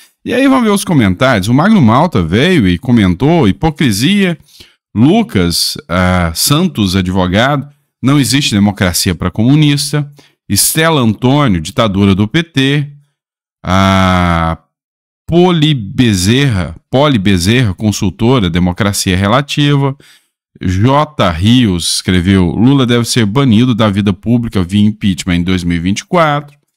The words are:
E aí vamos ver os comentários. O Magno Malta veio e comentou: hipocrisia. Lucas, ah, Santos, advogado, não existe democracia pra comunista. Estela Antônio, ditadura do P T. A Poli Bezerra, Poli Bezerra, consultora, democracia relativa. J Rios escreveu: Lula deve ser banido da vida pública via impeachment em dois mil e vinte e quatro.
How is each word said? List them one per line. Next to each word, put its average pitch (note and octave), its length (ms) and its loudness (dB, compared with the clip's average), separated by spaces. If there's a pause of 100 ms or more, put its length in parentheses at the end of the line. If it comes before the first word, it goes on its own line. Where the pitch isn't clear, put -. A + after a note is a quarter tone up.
(240)
E G2 100 -6
aí A3+ 140 0
vamos C3 180 2
ver G#2+ 40 0
os G2 160 -2
comentários. A2 600 0
O A#2+ 60 0
Magno F#3 280 4
Malta B2 400 2
veio A2+ 460 0
e F2 100 0
comentou: A#2+ 720 0
hipocrisia. D#3+ 880 0 (560)
Lucas, G#2+ 840 0 (120)
ah, F2+ 460 0
Santos, G#2+ 600 -2
advogado, G2 720 0 (360)
não C#3 160 2
existe C3+ 340 -2
democracia G2 600 0
pra F2+ 160 -6
comunista. C#3+ 800 0 (360)
Estela D#3+ 540 0
Antônio, A#2+ 600 0
ditadura G2 520 0
do G2+ 140 0
P E3 160 -2
T. C#3+ 480 -2 (720)
A F2+ 920 0 (720)
Poli E3+ 460 2
Bezerra, G#2 1000 0 (140)
Poli C#3 280 2
Bezerra, G2+ 560 0
consultora, G#2+ 760 -2
democracia F#2 640 -2
relativa. C#3 800 0 (640)
J A#2 680 0
Rios F#2+ 680 0
escreveu: F#2 560 0
Lula B2+ 340 2
deve A#2+ 200 0
ser A#2 200 0
banido B2 480 2
da G#2+ 160 0
vida G2+ 220 0
pública A2+ 500 -2
via G2+ 240 0
impeachment F#2+ 520 -2
em F2 60 -2
dois F2+ 200 -2
mil E2+ 140 -2
e - 20 -4
vinte F#2 200 -4
e - 60 -14
quatro. D3 520 -2 (200)